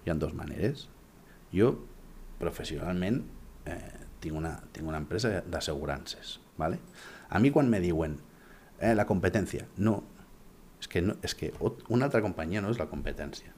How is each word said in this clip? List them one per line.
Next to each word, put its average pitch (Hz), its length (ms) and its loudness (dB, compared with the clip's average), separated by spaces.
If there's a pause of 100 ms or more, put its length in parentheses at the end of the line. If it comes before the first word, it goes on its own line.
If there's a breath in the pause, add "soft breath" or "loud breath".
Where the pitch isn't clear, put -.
Hi 87 60 0
ha 80 80 2
dos 76 160 0
maneres. - 540 -2 (640 loud breath)
Jo, 110 200 8 (640)
professionalment, 90 800 0 (460)
eh, 82 120 -6 (420)
tinc 80 160 -4
una, 80 200 -4 (160)
tinc 80 160 -6
una 78 100 -4
empresa 90 480 0
d'assegurances, 73 920 -4 (200)
¿vale? 85 220 0 (480 loud breath)
A - 100 0
mi 135 120 8
quan 139 200 6
me 101 100 4
diuen, 80 380 2 (640 loud breath)
eh, 113 140 6
la 104 120 4
competència, 92 680 2
no, 107 240 4 (800)
és - 100 -12
que 90 120 2
no, 101 200 2
és - 120 -4
que - 260 -4
ot-, - 280 -2
una 123 200 4
altra 120 160 4
companyia 90 360 -2
no 104 140 2
és 104 80 -2
la - 80 -2
competència. 71 680 -6